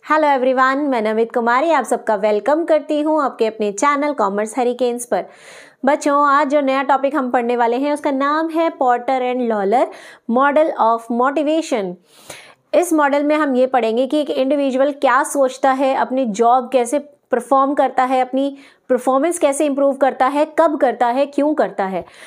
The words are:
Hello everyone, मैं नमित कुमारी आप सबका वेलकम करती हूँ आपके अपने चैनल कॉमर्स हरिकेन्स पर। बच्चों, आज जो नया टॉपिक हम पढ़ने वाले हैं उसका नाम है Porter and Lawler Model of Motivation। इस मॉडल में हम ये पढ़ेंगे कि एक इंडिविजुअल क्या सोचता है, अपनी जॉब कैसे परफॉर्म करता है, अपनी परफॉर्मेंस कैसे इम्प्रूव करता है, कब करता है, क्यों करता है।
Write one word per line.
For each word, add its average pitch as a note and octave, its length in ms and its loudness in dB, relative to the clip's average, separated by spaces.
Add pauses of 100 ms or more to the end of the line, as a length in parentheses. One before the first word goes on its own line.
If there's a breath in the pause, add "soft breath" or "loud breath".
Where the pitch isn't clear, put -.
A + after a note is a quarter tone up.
Hello D4+ 200 4
everyone, C4 540 2
मैं B3+ 200 0
नमित A3 300 -2
कुमारी B3 380 2
आप C4+ 140 2
सबका A3 300 -2
वेलकम G#3+ 500 0
करती D4+ 360 0
हूँ D#4 220 0
आपके A#3 240 -2
अपने G#3+ 240 -4
चैनल C#4+ 420 0
कॉमर्स G#3+ 440 -2
हरिकेन्स A#3+ 480 -2
पर। F#3 200 -4 (600 loud breath)
बच्चों, D4 300 0 (120)
आज C#4+ 200 2
जो D4 140 0
नया C4+ 220 0
टॉपिक C4+ 320 0
हम C4 160 -2
पढ़ने A#3+ 260 0
वाले A#3 200 0
हैं C#4+ 160 -2
उसका D4 180 -4
नाम D4 380 -2
है E4 240 -2
Porter B3+ 500 0
and B3 260 -2
Lawler G#3+ 340 0 (480 loud breath)
Model C#4+ 400 2 (120)
of A3+ 300 0
Motivation। C#4 800 -2 (800 loud breath)
इस F4 200 2
मॉडल C#4+ 300 2
में D4 120 2
हम D4 200 0
ये B3+ 120 2
पढ़ेंगे B3 400 0
कि D4+ 140 0
एक C#4+ 100 -4
इंडिविजुअल C4+ 600 0
क्या C4 320 2
सोचता C4+ 480 0
है, C4+ 220 0
अपनी B3+ 300 -2
जॉब A#3 480 2
कैसे B3+ 260 0 (320)
परफॉर्म C4+ 420 0
करता C4 320 0
है, B3+ 160 0
अपनी C4+ 340 -2 (340 loud breath)
परफॉर्मेंस C4+ 500 0
कैसे C#4+ 260 0
इम्प्रूव C#4 320 0
करता C4 300 2
है, D4 320 -2
कब D#4 200 2
करता A#3+ 280 0
है, C4 200 0
क्यों C#4+ 260 0
करता G3 320 -2
है। F#3+ 200 -6 (200 loud breath)